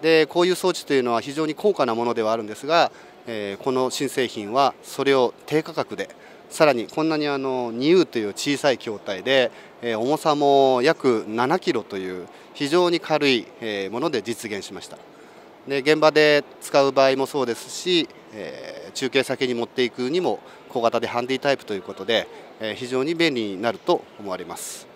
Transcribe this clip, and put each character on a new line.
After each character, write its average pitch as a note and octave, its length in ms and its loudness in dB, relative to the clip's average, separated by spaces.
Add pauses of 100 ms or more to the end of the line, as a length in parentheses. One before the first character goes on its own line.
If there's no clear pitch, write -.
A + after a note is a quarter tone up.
で、 D#3+ 240 6
こ E3+ 160 0
う F3 60 4
い F#3 40 2
う F3 40 2
装 F#3 120 -2
置 F3 180 -2
と - 80 0
い C#3 60 6
う B2+ 40 0
の A#2+ 100 0
は A2+ 80 0
非 C#3 120 -10
常 D#3 140 -2
に D3+ 80 -4
高 - 180 0
価 C#3+ 120 2
な A#2 100 0
も A#2 100 0
の A#2+ 80 0
で A2+ 80 -2
は A2 120 2
あ A#2 40 0
る A2+ 60 -4
ん G#2 40 -8
で G#2+ 60 -10
す C#3 140 -12
が、 D#3 240 2 (360)
え G#2 320 -6
ー、 - 40 -16
こ C#3 80 0
の C3 180 2
新 C3 200 -4
製 B2 180 -2
品 G#2 260 -8
は A#2 200 2 (100)
そ - 200 -8
れ C3+ 120 4
を B2 180 2 (120)
低 D3+ 180 0
価 E3 100 -12
格 C3 220 -6
で、 F#2+ 140 -6 (400)
さ - 160 4
ら C#3+ 80 6
に A2+ 140 -2
こ - 160 -4
ん D#3+ 60 0
な D#3 80 0
に、 D3+ 100 -2
あ C#3+ 100 -2
の、 B2+ 340 -4
二 B2+ 180 0
U F3 160 6
と - 120 -6
い A2 80 0
う G2+ 40 -2
小 C#3 280 -4
さ C#3+ 140 2
い A#2 60 0
筐 A2 200 -10
体 G2 240 -8
で、 B2+ 300 2 (300)
え A#2 140 -2
ー、 G#2+ 40 -2
重 C3+ 180 0
さ D3+ 180 2
も C#3 460 6
約 C3 460 2
七 B2 320 0
キ F3+ 140 -2
ロ A2 100 -2
と G2+ 140 -10
い F#2 260 -8
う E2+ 40 -16 (260)
非 C#3+ 160 -4
常 F3 200 2
に E3+ 100 0
軽 D3 300 0
い、 A#2 160 2 (160)
え G2+ 260 -4
ー、 F#2+ 40 -8
も A2+ 80 -6
の D#3+ 100 -2
で B2+ 120 -2
実 A2 300 -8
現 G2 140 -8
し - 80 -14
ま F#2 80 -14
し - 60 -18
た。 D#2+ 100 -18 (680)
で、 C#3 120 -2
現 D3+ 180 4
場 D#3 140 6
で D3+ 320 6 (160)
使 - 240 2
う C#3 80 2
場 C3+ 160 4
合 C3+ 80 4
も C3+ 120 0
そ C#3 160 -2
う - 20 -2
で A#2+ 80 -2
す - 160 -10
し、 F3 400 -2 (240)
え E2 560 -14
ー、 - 40 -20
中 C3 180 -4
継 C3+ 120 4
先 C3 240 -2
に B2 60 0
持 A#2 120 -2
っ - 20 -14
て - 160 -2
い A#2+ 80 0
く B2+ 180 -4
に F3 120 0
も B2 180 -2 (300)
小 B2 120 -4
型 A#2 180 2
で A2 80 -6
ハ A#2 140 -4
ン B2 60 -6
デ C3 80 -2
ィ C3 40 -2
タ C#3+ 120 0
イ C3 60 0
プ - 80 -14
と G#2+ 100 -6
い - 20 -4
う F#2 60 -8
こ G2+ 100 -14
と F#2+ 100 -12
で、 G#2+ 240 0 (320)
え A2 120 -6
ー、 - 20 -6
非 B2 140 -10
常 B2+ 160 0
に D#3+ 100 -2
便 E3 200 2
利 G#2+ 220 -4
に F#2 60 -8
な A#2 100 0
る - 60 -6
と - 260 0 (160)
思 G2+ 120 -10
わ F#2 40 -6
れ F2+ 80 -10
ま E2+ 140 -12
す。 - 380 -14